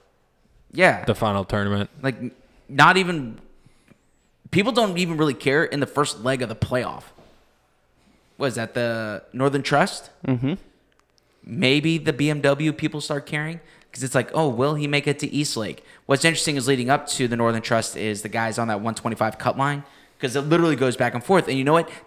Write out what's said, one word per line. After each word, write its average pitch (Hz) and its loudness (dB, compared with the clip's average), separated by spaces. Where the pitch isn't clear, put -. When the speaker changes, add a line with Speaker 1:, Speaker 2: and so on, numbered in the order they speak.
Speaker 1:
Yeah. 139 4
Speaker 2:
the 113 0
final 101 0
tournament. 101 -2
Speaker 1:
Like, 135 -2
n-, 123 -10
not 151 6
even, 170 -2
people 202 2
don't 208 2
even 170 0
really 147 2
care 143 2
in 143 -4
the 131 -2
first 139 -2
leg 127 -2
of 120 -4
the 110 -10
playoff. - -4
What 139 -2
is 113 -4
that, 113 -6
the 113 -4
Northern 135 0
Trust? - 0
Speaker 3:
Mm-hmm. 127 0
Speaker 1:
Maybe 147 2
the 156 -2
B 147 0
M 147 -4
W 143 2
people 151 -6
start 143 -6
caring, 156 -6
'cause - -12
it's 131 -2
like, 120 0
"Oh, 156 2
will 131 2
he 151 -2
make 143 0
it 143 0
to - -4
East 143 -2
Lake?" 101 -6
What's 139 4
interesting 160 0
is 123 -2
leading 127 2
up 143 2
to 127 0
the 117 -2
Northern 117 2
Trust 113 0
is 104 -4
the 110 -8
guys 113 -4
on 117 -2
that 101 -2
one 113 -4
twenty-five 110 -2
cut - 0
line, 143 -2
'cause 123 -2
it 143 0
literally 160 4
goes 127 2
back 120 0
and 120 -6
forth. 190 4
And 131 -2
you 135 0
know 143 4
what? 165 4